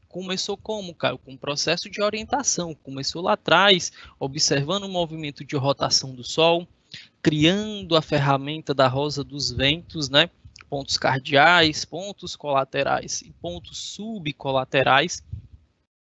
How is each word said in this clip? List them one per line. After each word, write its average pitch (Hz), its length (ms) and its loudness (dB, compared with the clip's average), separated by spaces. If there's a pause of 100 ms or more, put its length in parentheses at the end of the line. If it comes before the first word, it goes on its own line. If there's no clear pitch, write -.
começou 190 500 -6
como, 202 380 -8
cara? 131 220 -2
Com - 160 -20
o 135 60 -18
processo 151 500 -4
de 202 140 -6
orientação. 214 720 -2
Começou 135 480 -8
lá 208 120 2
atrás, 185 560 4 (280)
observando 143 640 -2
o 196 60 -8
movimento 160 560 -6
de 143 120 -6
rotação 139 580 0
do 123 100 -16
Sol, 170 420 2 (560)
criando 180 760 2
a 156 60 4
ferramenta 143 720 0
da 131 140 6
rosa 139 340 -2
dos 131 300 -8
ventos, 143 560 -2
né? 147 200 4 (400)
Pontos 139 300 -6
cardeais, 151 880 4
pontos 180 500 -12
colaterais 135 880 -2
e - 80 -20
pontos - 480 -12
subcolaterais. 147 1400 0 (800)